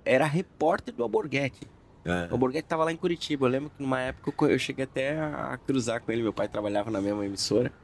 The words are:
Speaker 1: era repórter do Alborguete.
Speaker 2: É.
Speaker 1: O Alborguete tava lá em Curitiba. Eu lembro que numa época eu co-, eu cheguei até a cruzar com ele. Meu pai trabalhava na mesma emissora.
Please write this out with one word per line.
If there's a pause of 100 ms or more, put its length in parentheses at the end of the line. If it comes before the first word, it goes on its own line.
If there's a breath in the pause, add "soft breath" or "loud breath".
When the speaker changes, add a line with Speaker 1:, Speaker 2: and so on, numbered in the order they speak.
Speaker 1:
era
repórter
do
Alborguete. (380)
Speaker 2:
É.
Speaker 1:
O
Alborguete
tava
lá
em
Curitiba.
Eu
lembro
que
numa
época
eu
co-,
eu
cheguei
até
a
cruzar
com
ele.
Meu
pai
trabalhava
na
mesma
emissora. (100)